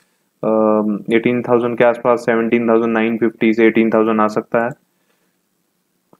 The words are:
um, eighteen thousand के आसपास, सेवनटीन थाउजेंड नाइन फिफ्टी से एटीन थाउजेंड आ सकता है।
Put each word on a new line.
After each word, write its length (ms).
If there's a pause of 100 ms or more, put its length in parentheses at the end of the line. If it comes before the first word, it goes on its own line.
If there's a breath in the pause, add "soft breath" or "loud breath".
(440)
um, 720
eighteen 280
thousand 360
के 60
आसपास, 420
सेवनटीन 440
थाउजेंड 240
नाइन 240
फिफ्टी 360
से 120
एटीन 240
थाउजेंड 320
आ 60
सकता 380
है। 40 (1500)